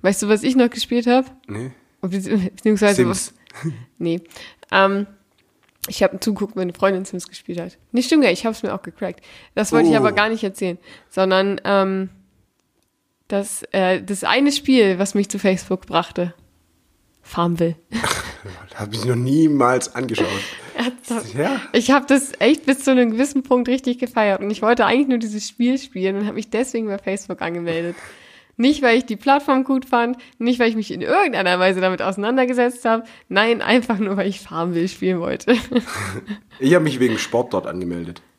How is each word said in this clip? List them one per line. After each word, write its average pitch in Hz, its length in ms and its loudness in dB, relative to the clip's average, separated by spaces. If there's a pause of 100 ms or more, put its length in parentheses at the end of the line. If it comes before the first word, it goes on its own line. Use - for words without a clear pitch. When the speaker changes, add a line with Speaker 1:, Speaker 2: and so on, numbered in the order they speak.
Speaker 1:
Weißt 202 220 0
du, 208 60 -2
was 214 120 4
ich 254 140 0
noch 247 160 4
gespielt 240 340 -2
hab? 254 200 4 (220)
Speaker 2:
Nee. 160 240 -8 (300)
Speaker 1:
Bezieh-, 190 480 -2
beziehungsweise 208 540 2
Speaker 2:
Sims. - 300 -2 (300)
Speaker 1:
was? 160 80 -4 (120)
<laughs> - 160 -20
Nee. 170 220 -4 (500)
Ähm, 196 340 2 (840)
ich 202 140 -2
hab 190 200 0
zugeguckt, 208 320 -4
wenn 185 80 -4
eine 175 100 -6
Freundin 190 320 0
Sims 180 240 -12
gespielt - 320 -12
hat. 175 160 -14 (160)
Nee, 240 80 2
stimmt 294 220 4
gar 220 60 6
nicht, 175 100 0
ich - 60 -8
hab's 226 160 -4
mir 208 120 -4
auch - 80 -8
gecrackt. 180 400 -10 (340)
Das 208 160 -2
wollte - 160 6
ich 165 60 6
Speaker 2:
Oh. 226 40 6
Speaker 1:
aber 214 140 4
gar 208 180 2
nicht 226 140 -4
erzählen, 190 340 -4 (320)
sondern, 190 540 2
ähm, 190 460 0 (1160)
das, 202 440 -4
äh, 185 320 0
das 196 200 -6
eine 285 280 2
Spiel, 226 480 4
was 196 160 -2
mich 202 140 0
zu 202 100 -6
Facebook 185 460 0
brachte. 175 480 -2 (880)
Farmville. 170 540 -2 (160)
<laughs> - 840 -8
Speaker 2:
Hab 104 180 -10
ich 113 120 -6
noch 123 100 2
niemals 131 800 2
angeschaut. 120 320 -2 (500)
Speaker 1:
Ernsthaft? 240 560 -6
Speaker 2:
Ja. 190 260 -2 (140)
Speaker 1:
Ich 254 180 2
hab 277 160 2
das 277 320 2
echt 277 260 2
bis 269 180 0
zu 269 80 2
einem 247 200 4
gewissen 262 320 -2
Punkt 247 240 0
richtig 247 300 -2
gefeiert 214 440 0
und 196 100 -4
ich 208 100 -6
wollte 233 240 2
eigentlich 262 220 2
nur 247 100 0
dieses 214 300 -6
Spiel 247 300 -2
spielen 190 400 -4
und 208 100 -2
hab - 80 -6
mich 208 140 -8
deswegen 226 380 -4
bei 196 100 -4
Facebook 190 440 -8
angemeldet. 170 540 -4 (640)
Nicht, 285 220 4
weil 233 160 4
ich 262 80 0
die 214 120 -6
Plattform 277 480 2
gut 262 200 0
fand, 240 320 0 (220)
nicht, 240 200 0
weil 233 100 4
ich 226 60 -4
mich 214 160 -4
in - 100 -8
irgendeiner 233 580 2
Weise 185 220 4
damit 185 200 0
auseinandergesetzt 240 840 0
hab. 226 220 0 (220)
Nein, 220 320 2
einfach 220 380 2
nur, 196 180 -2
weil 196 100 0
ich 196 120 -6
Farmville 170 480 -4
spielen 185 320 -2
wollte. - 420 0
<laughs> - 1000 -8
Speaker 2:
Ich 131 140 4
hab 180 80 6
mich 139 180 -2
wegen 117 200 2
Sport - 340 -2
dort 90 140 -2
angemeldet. 85 560 -8 (160)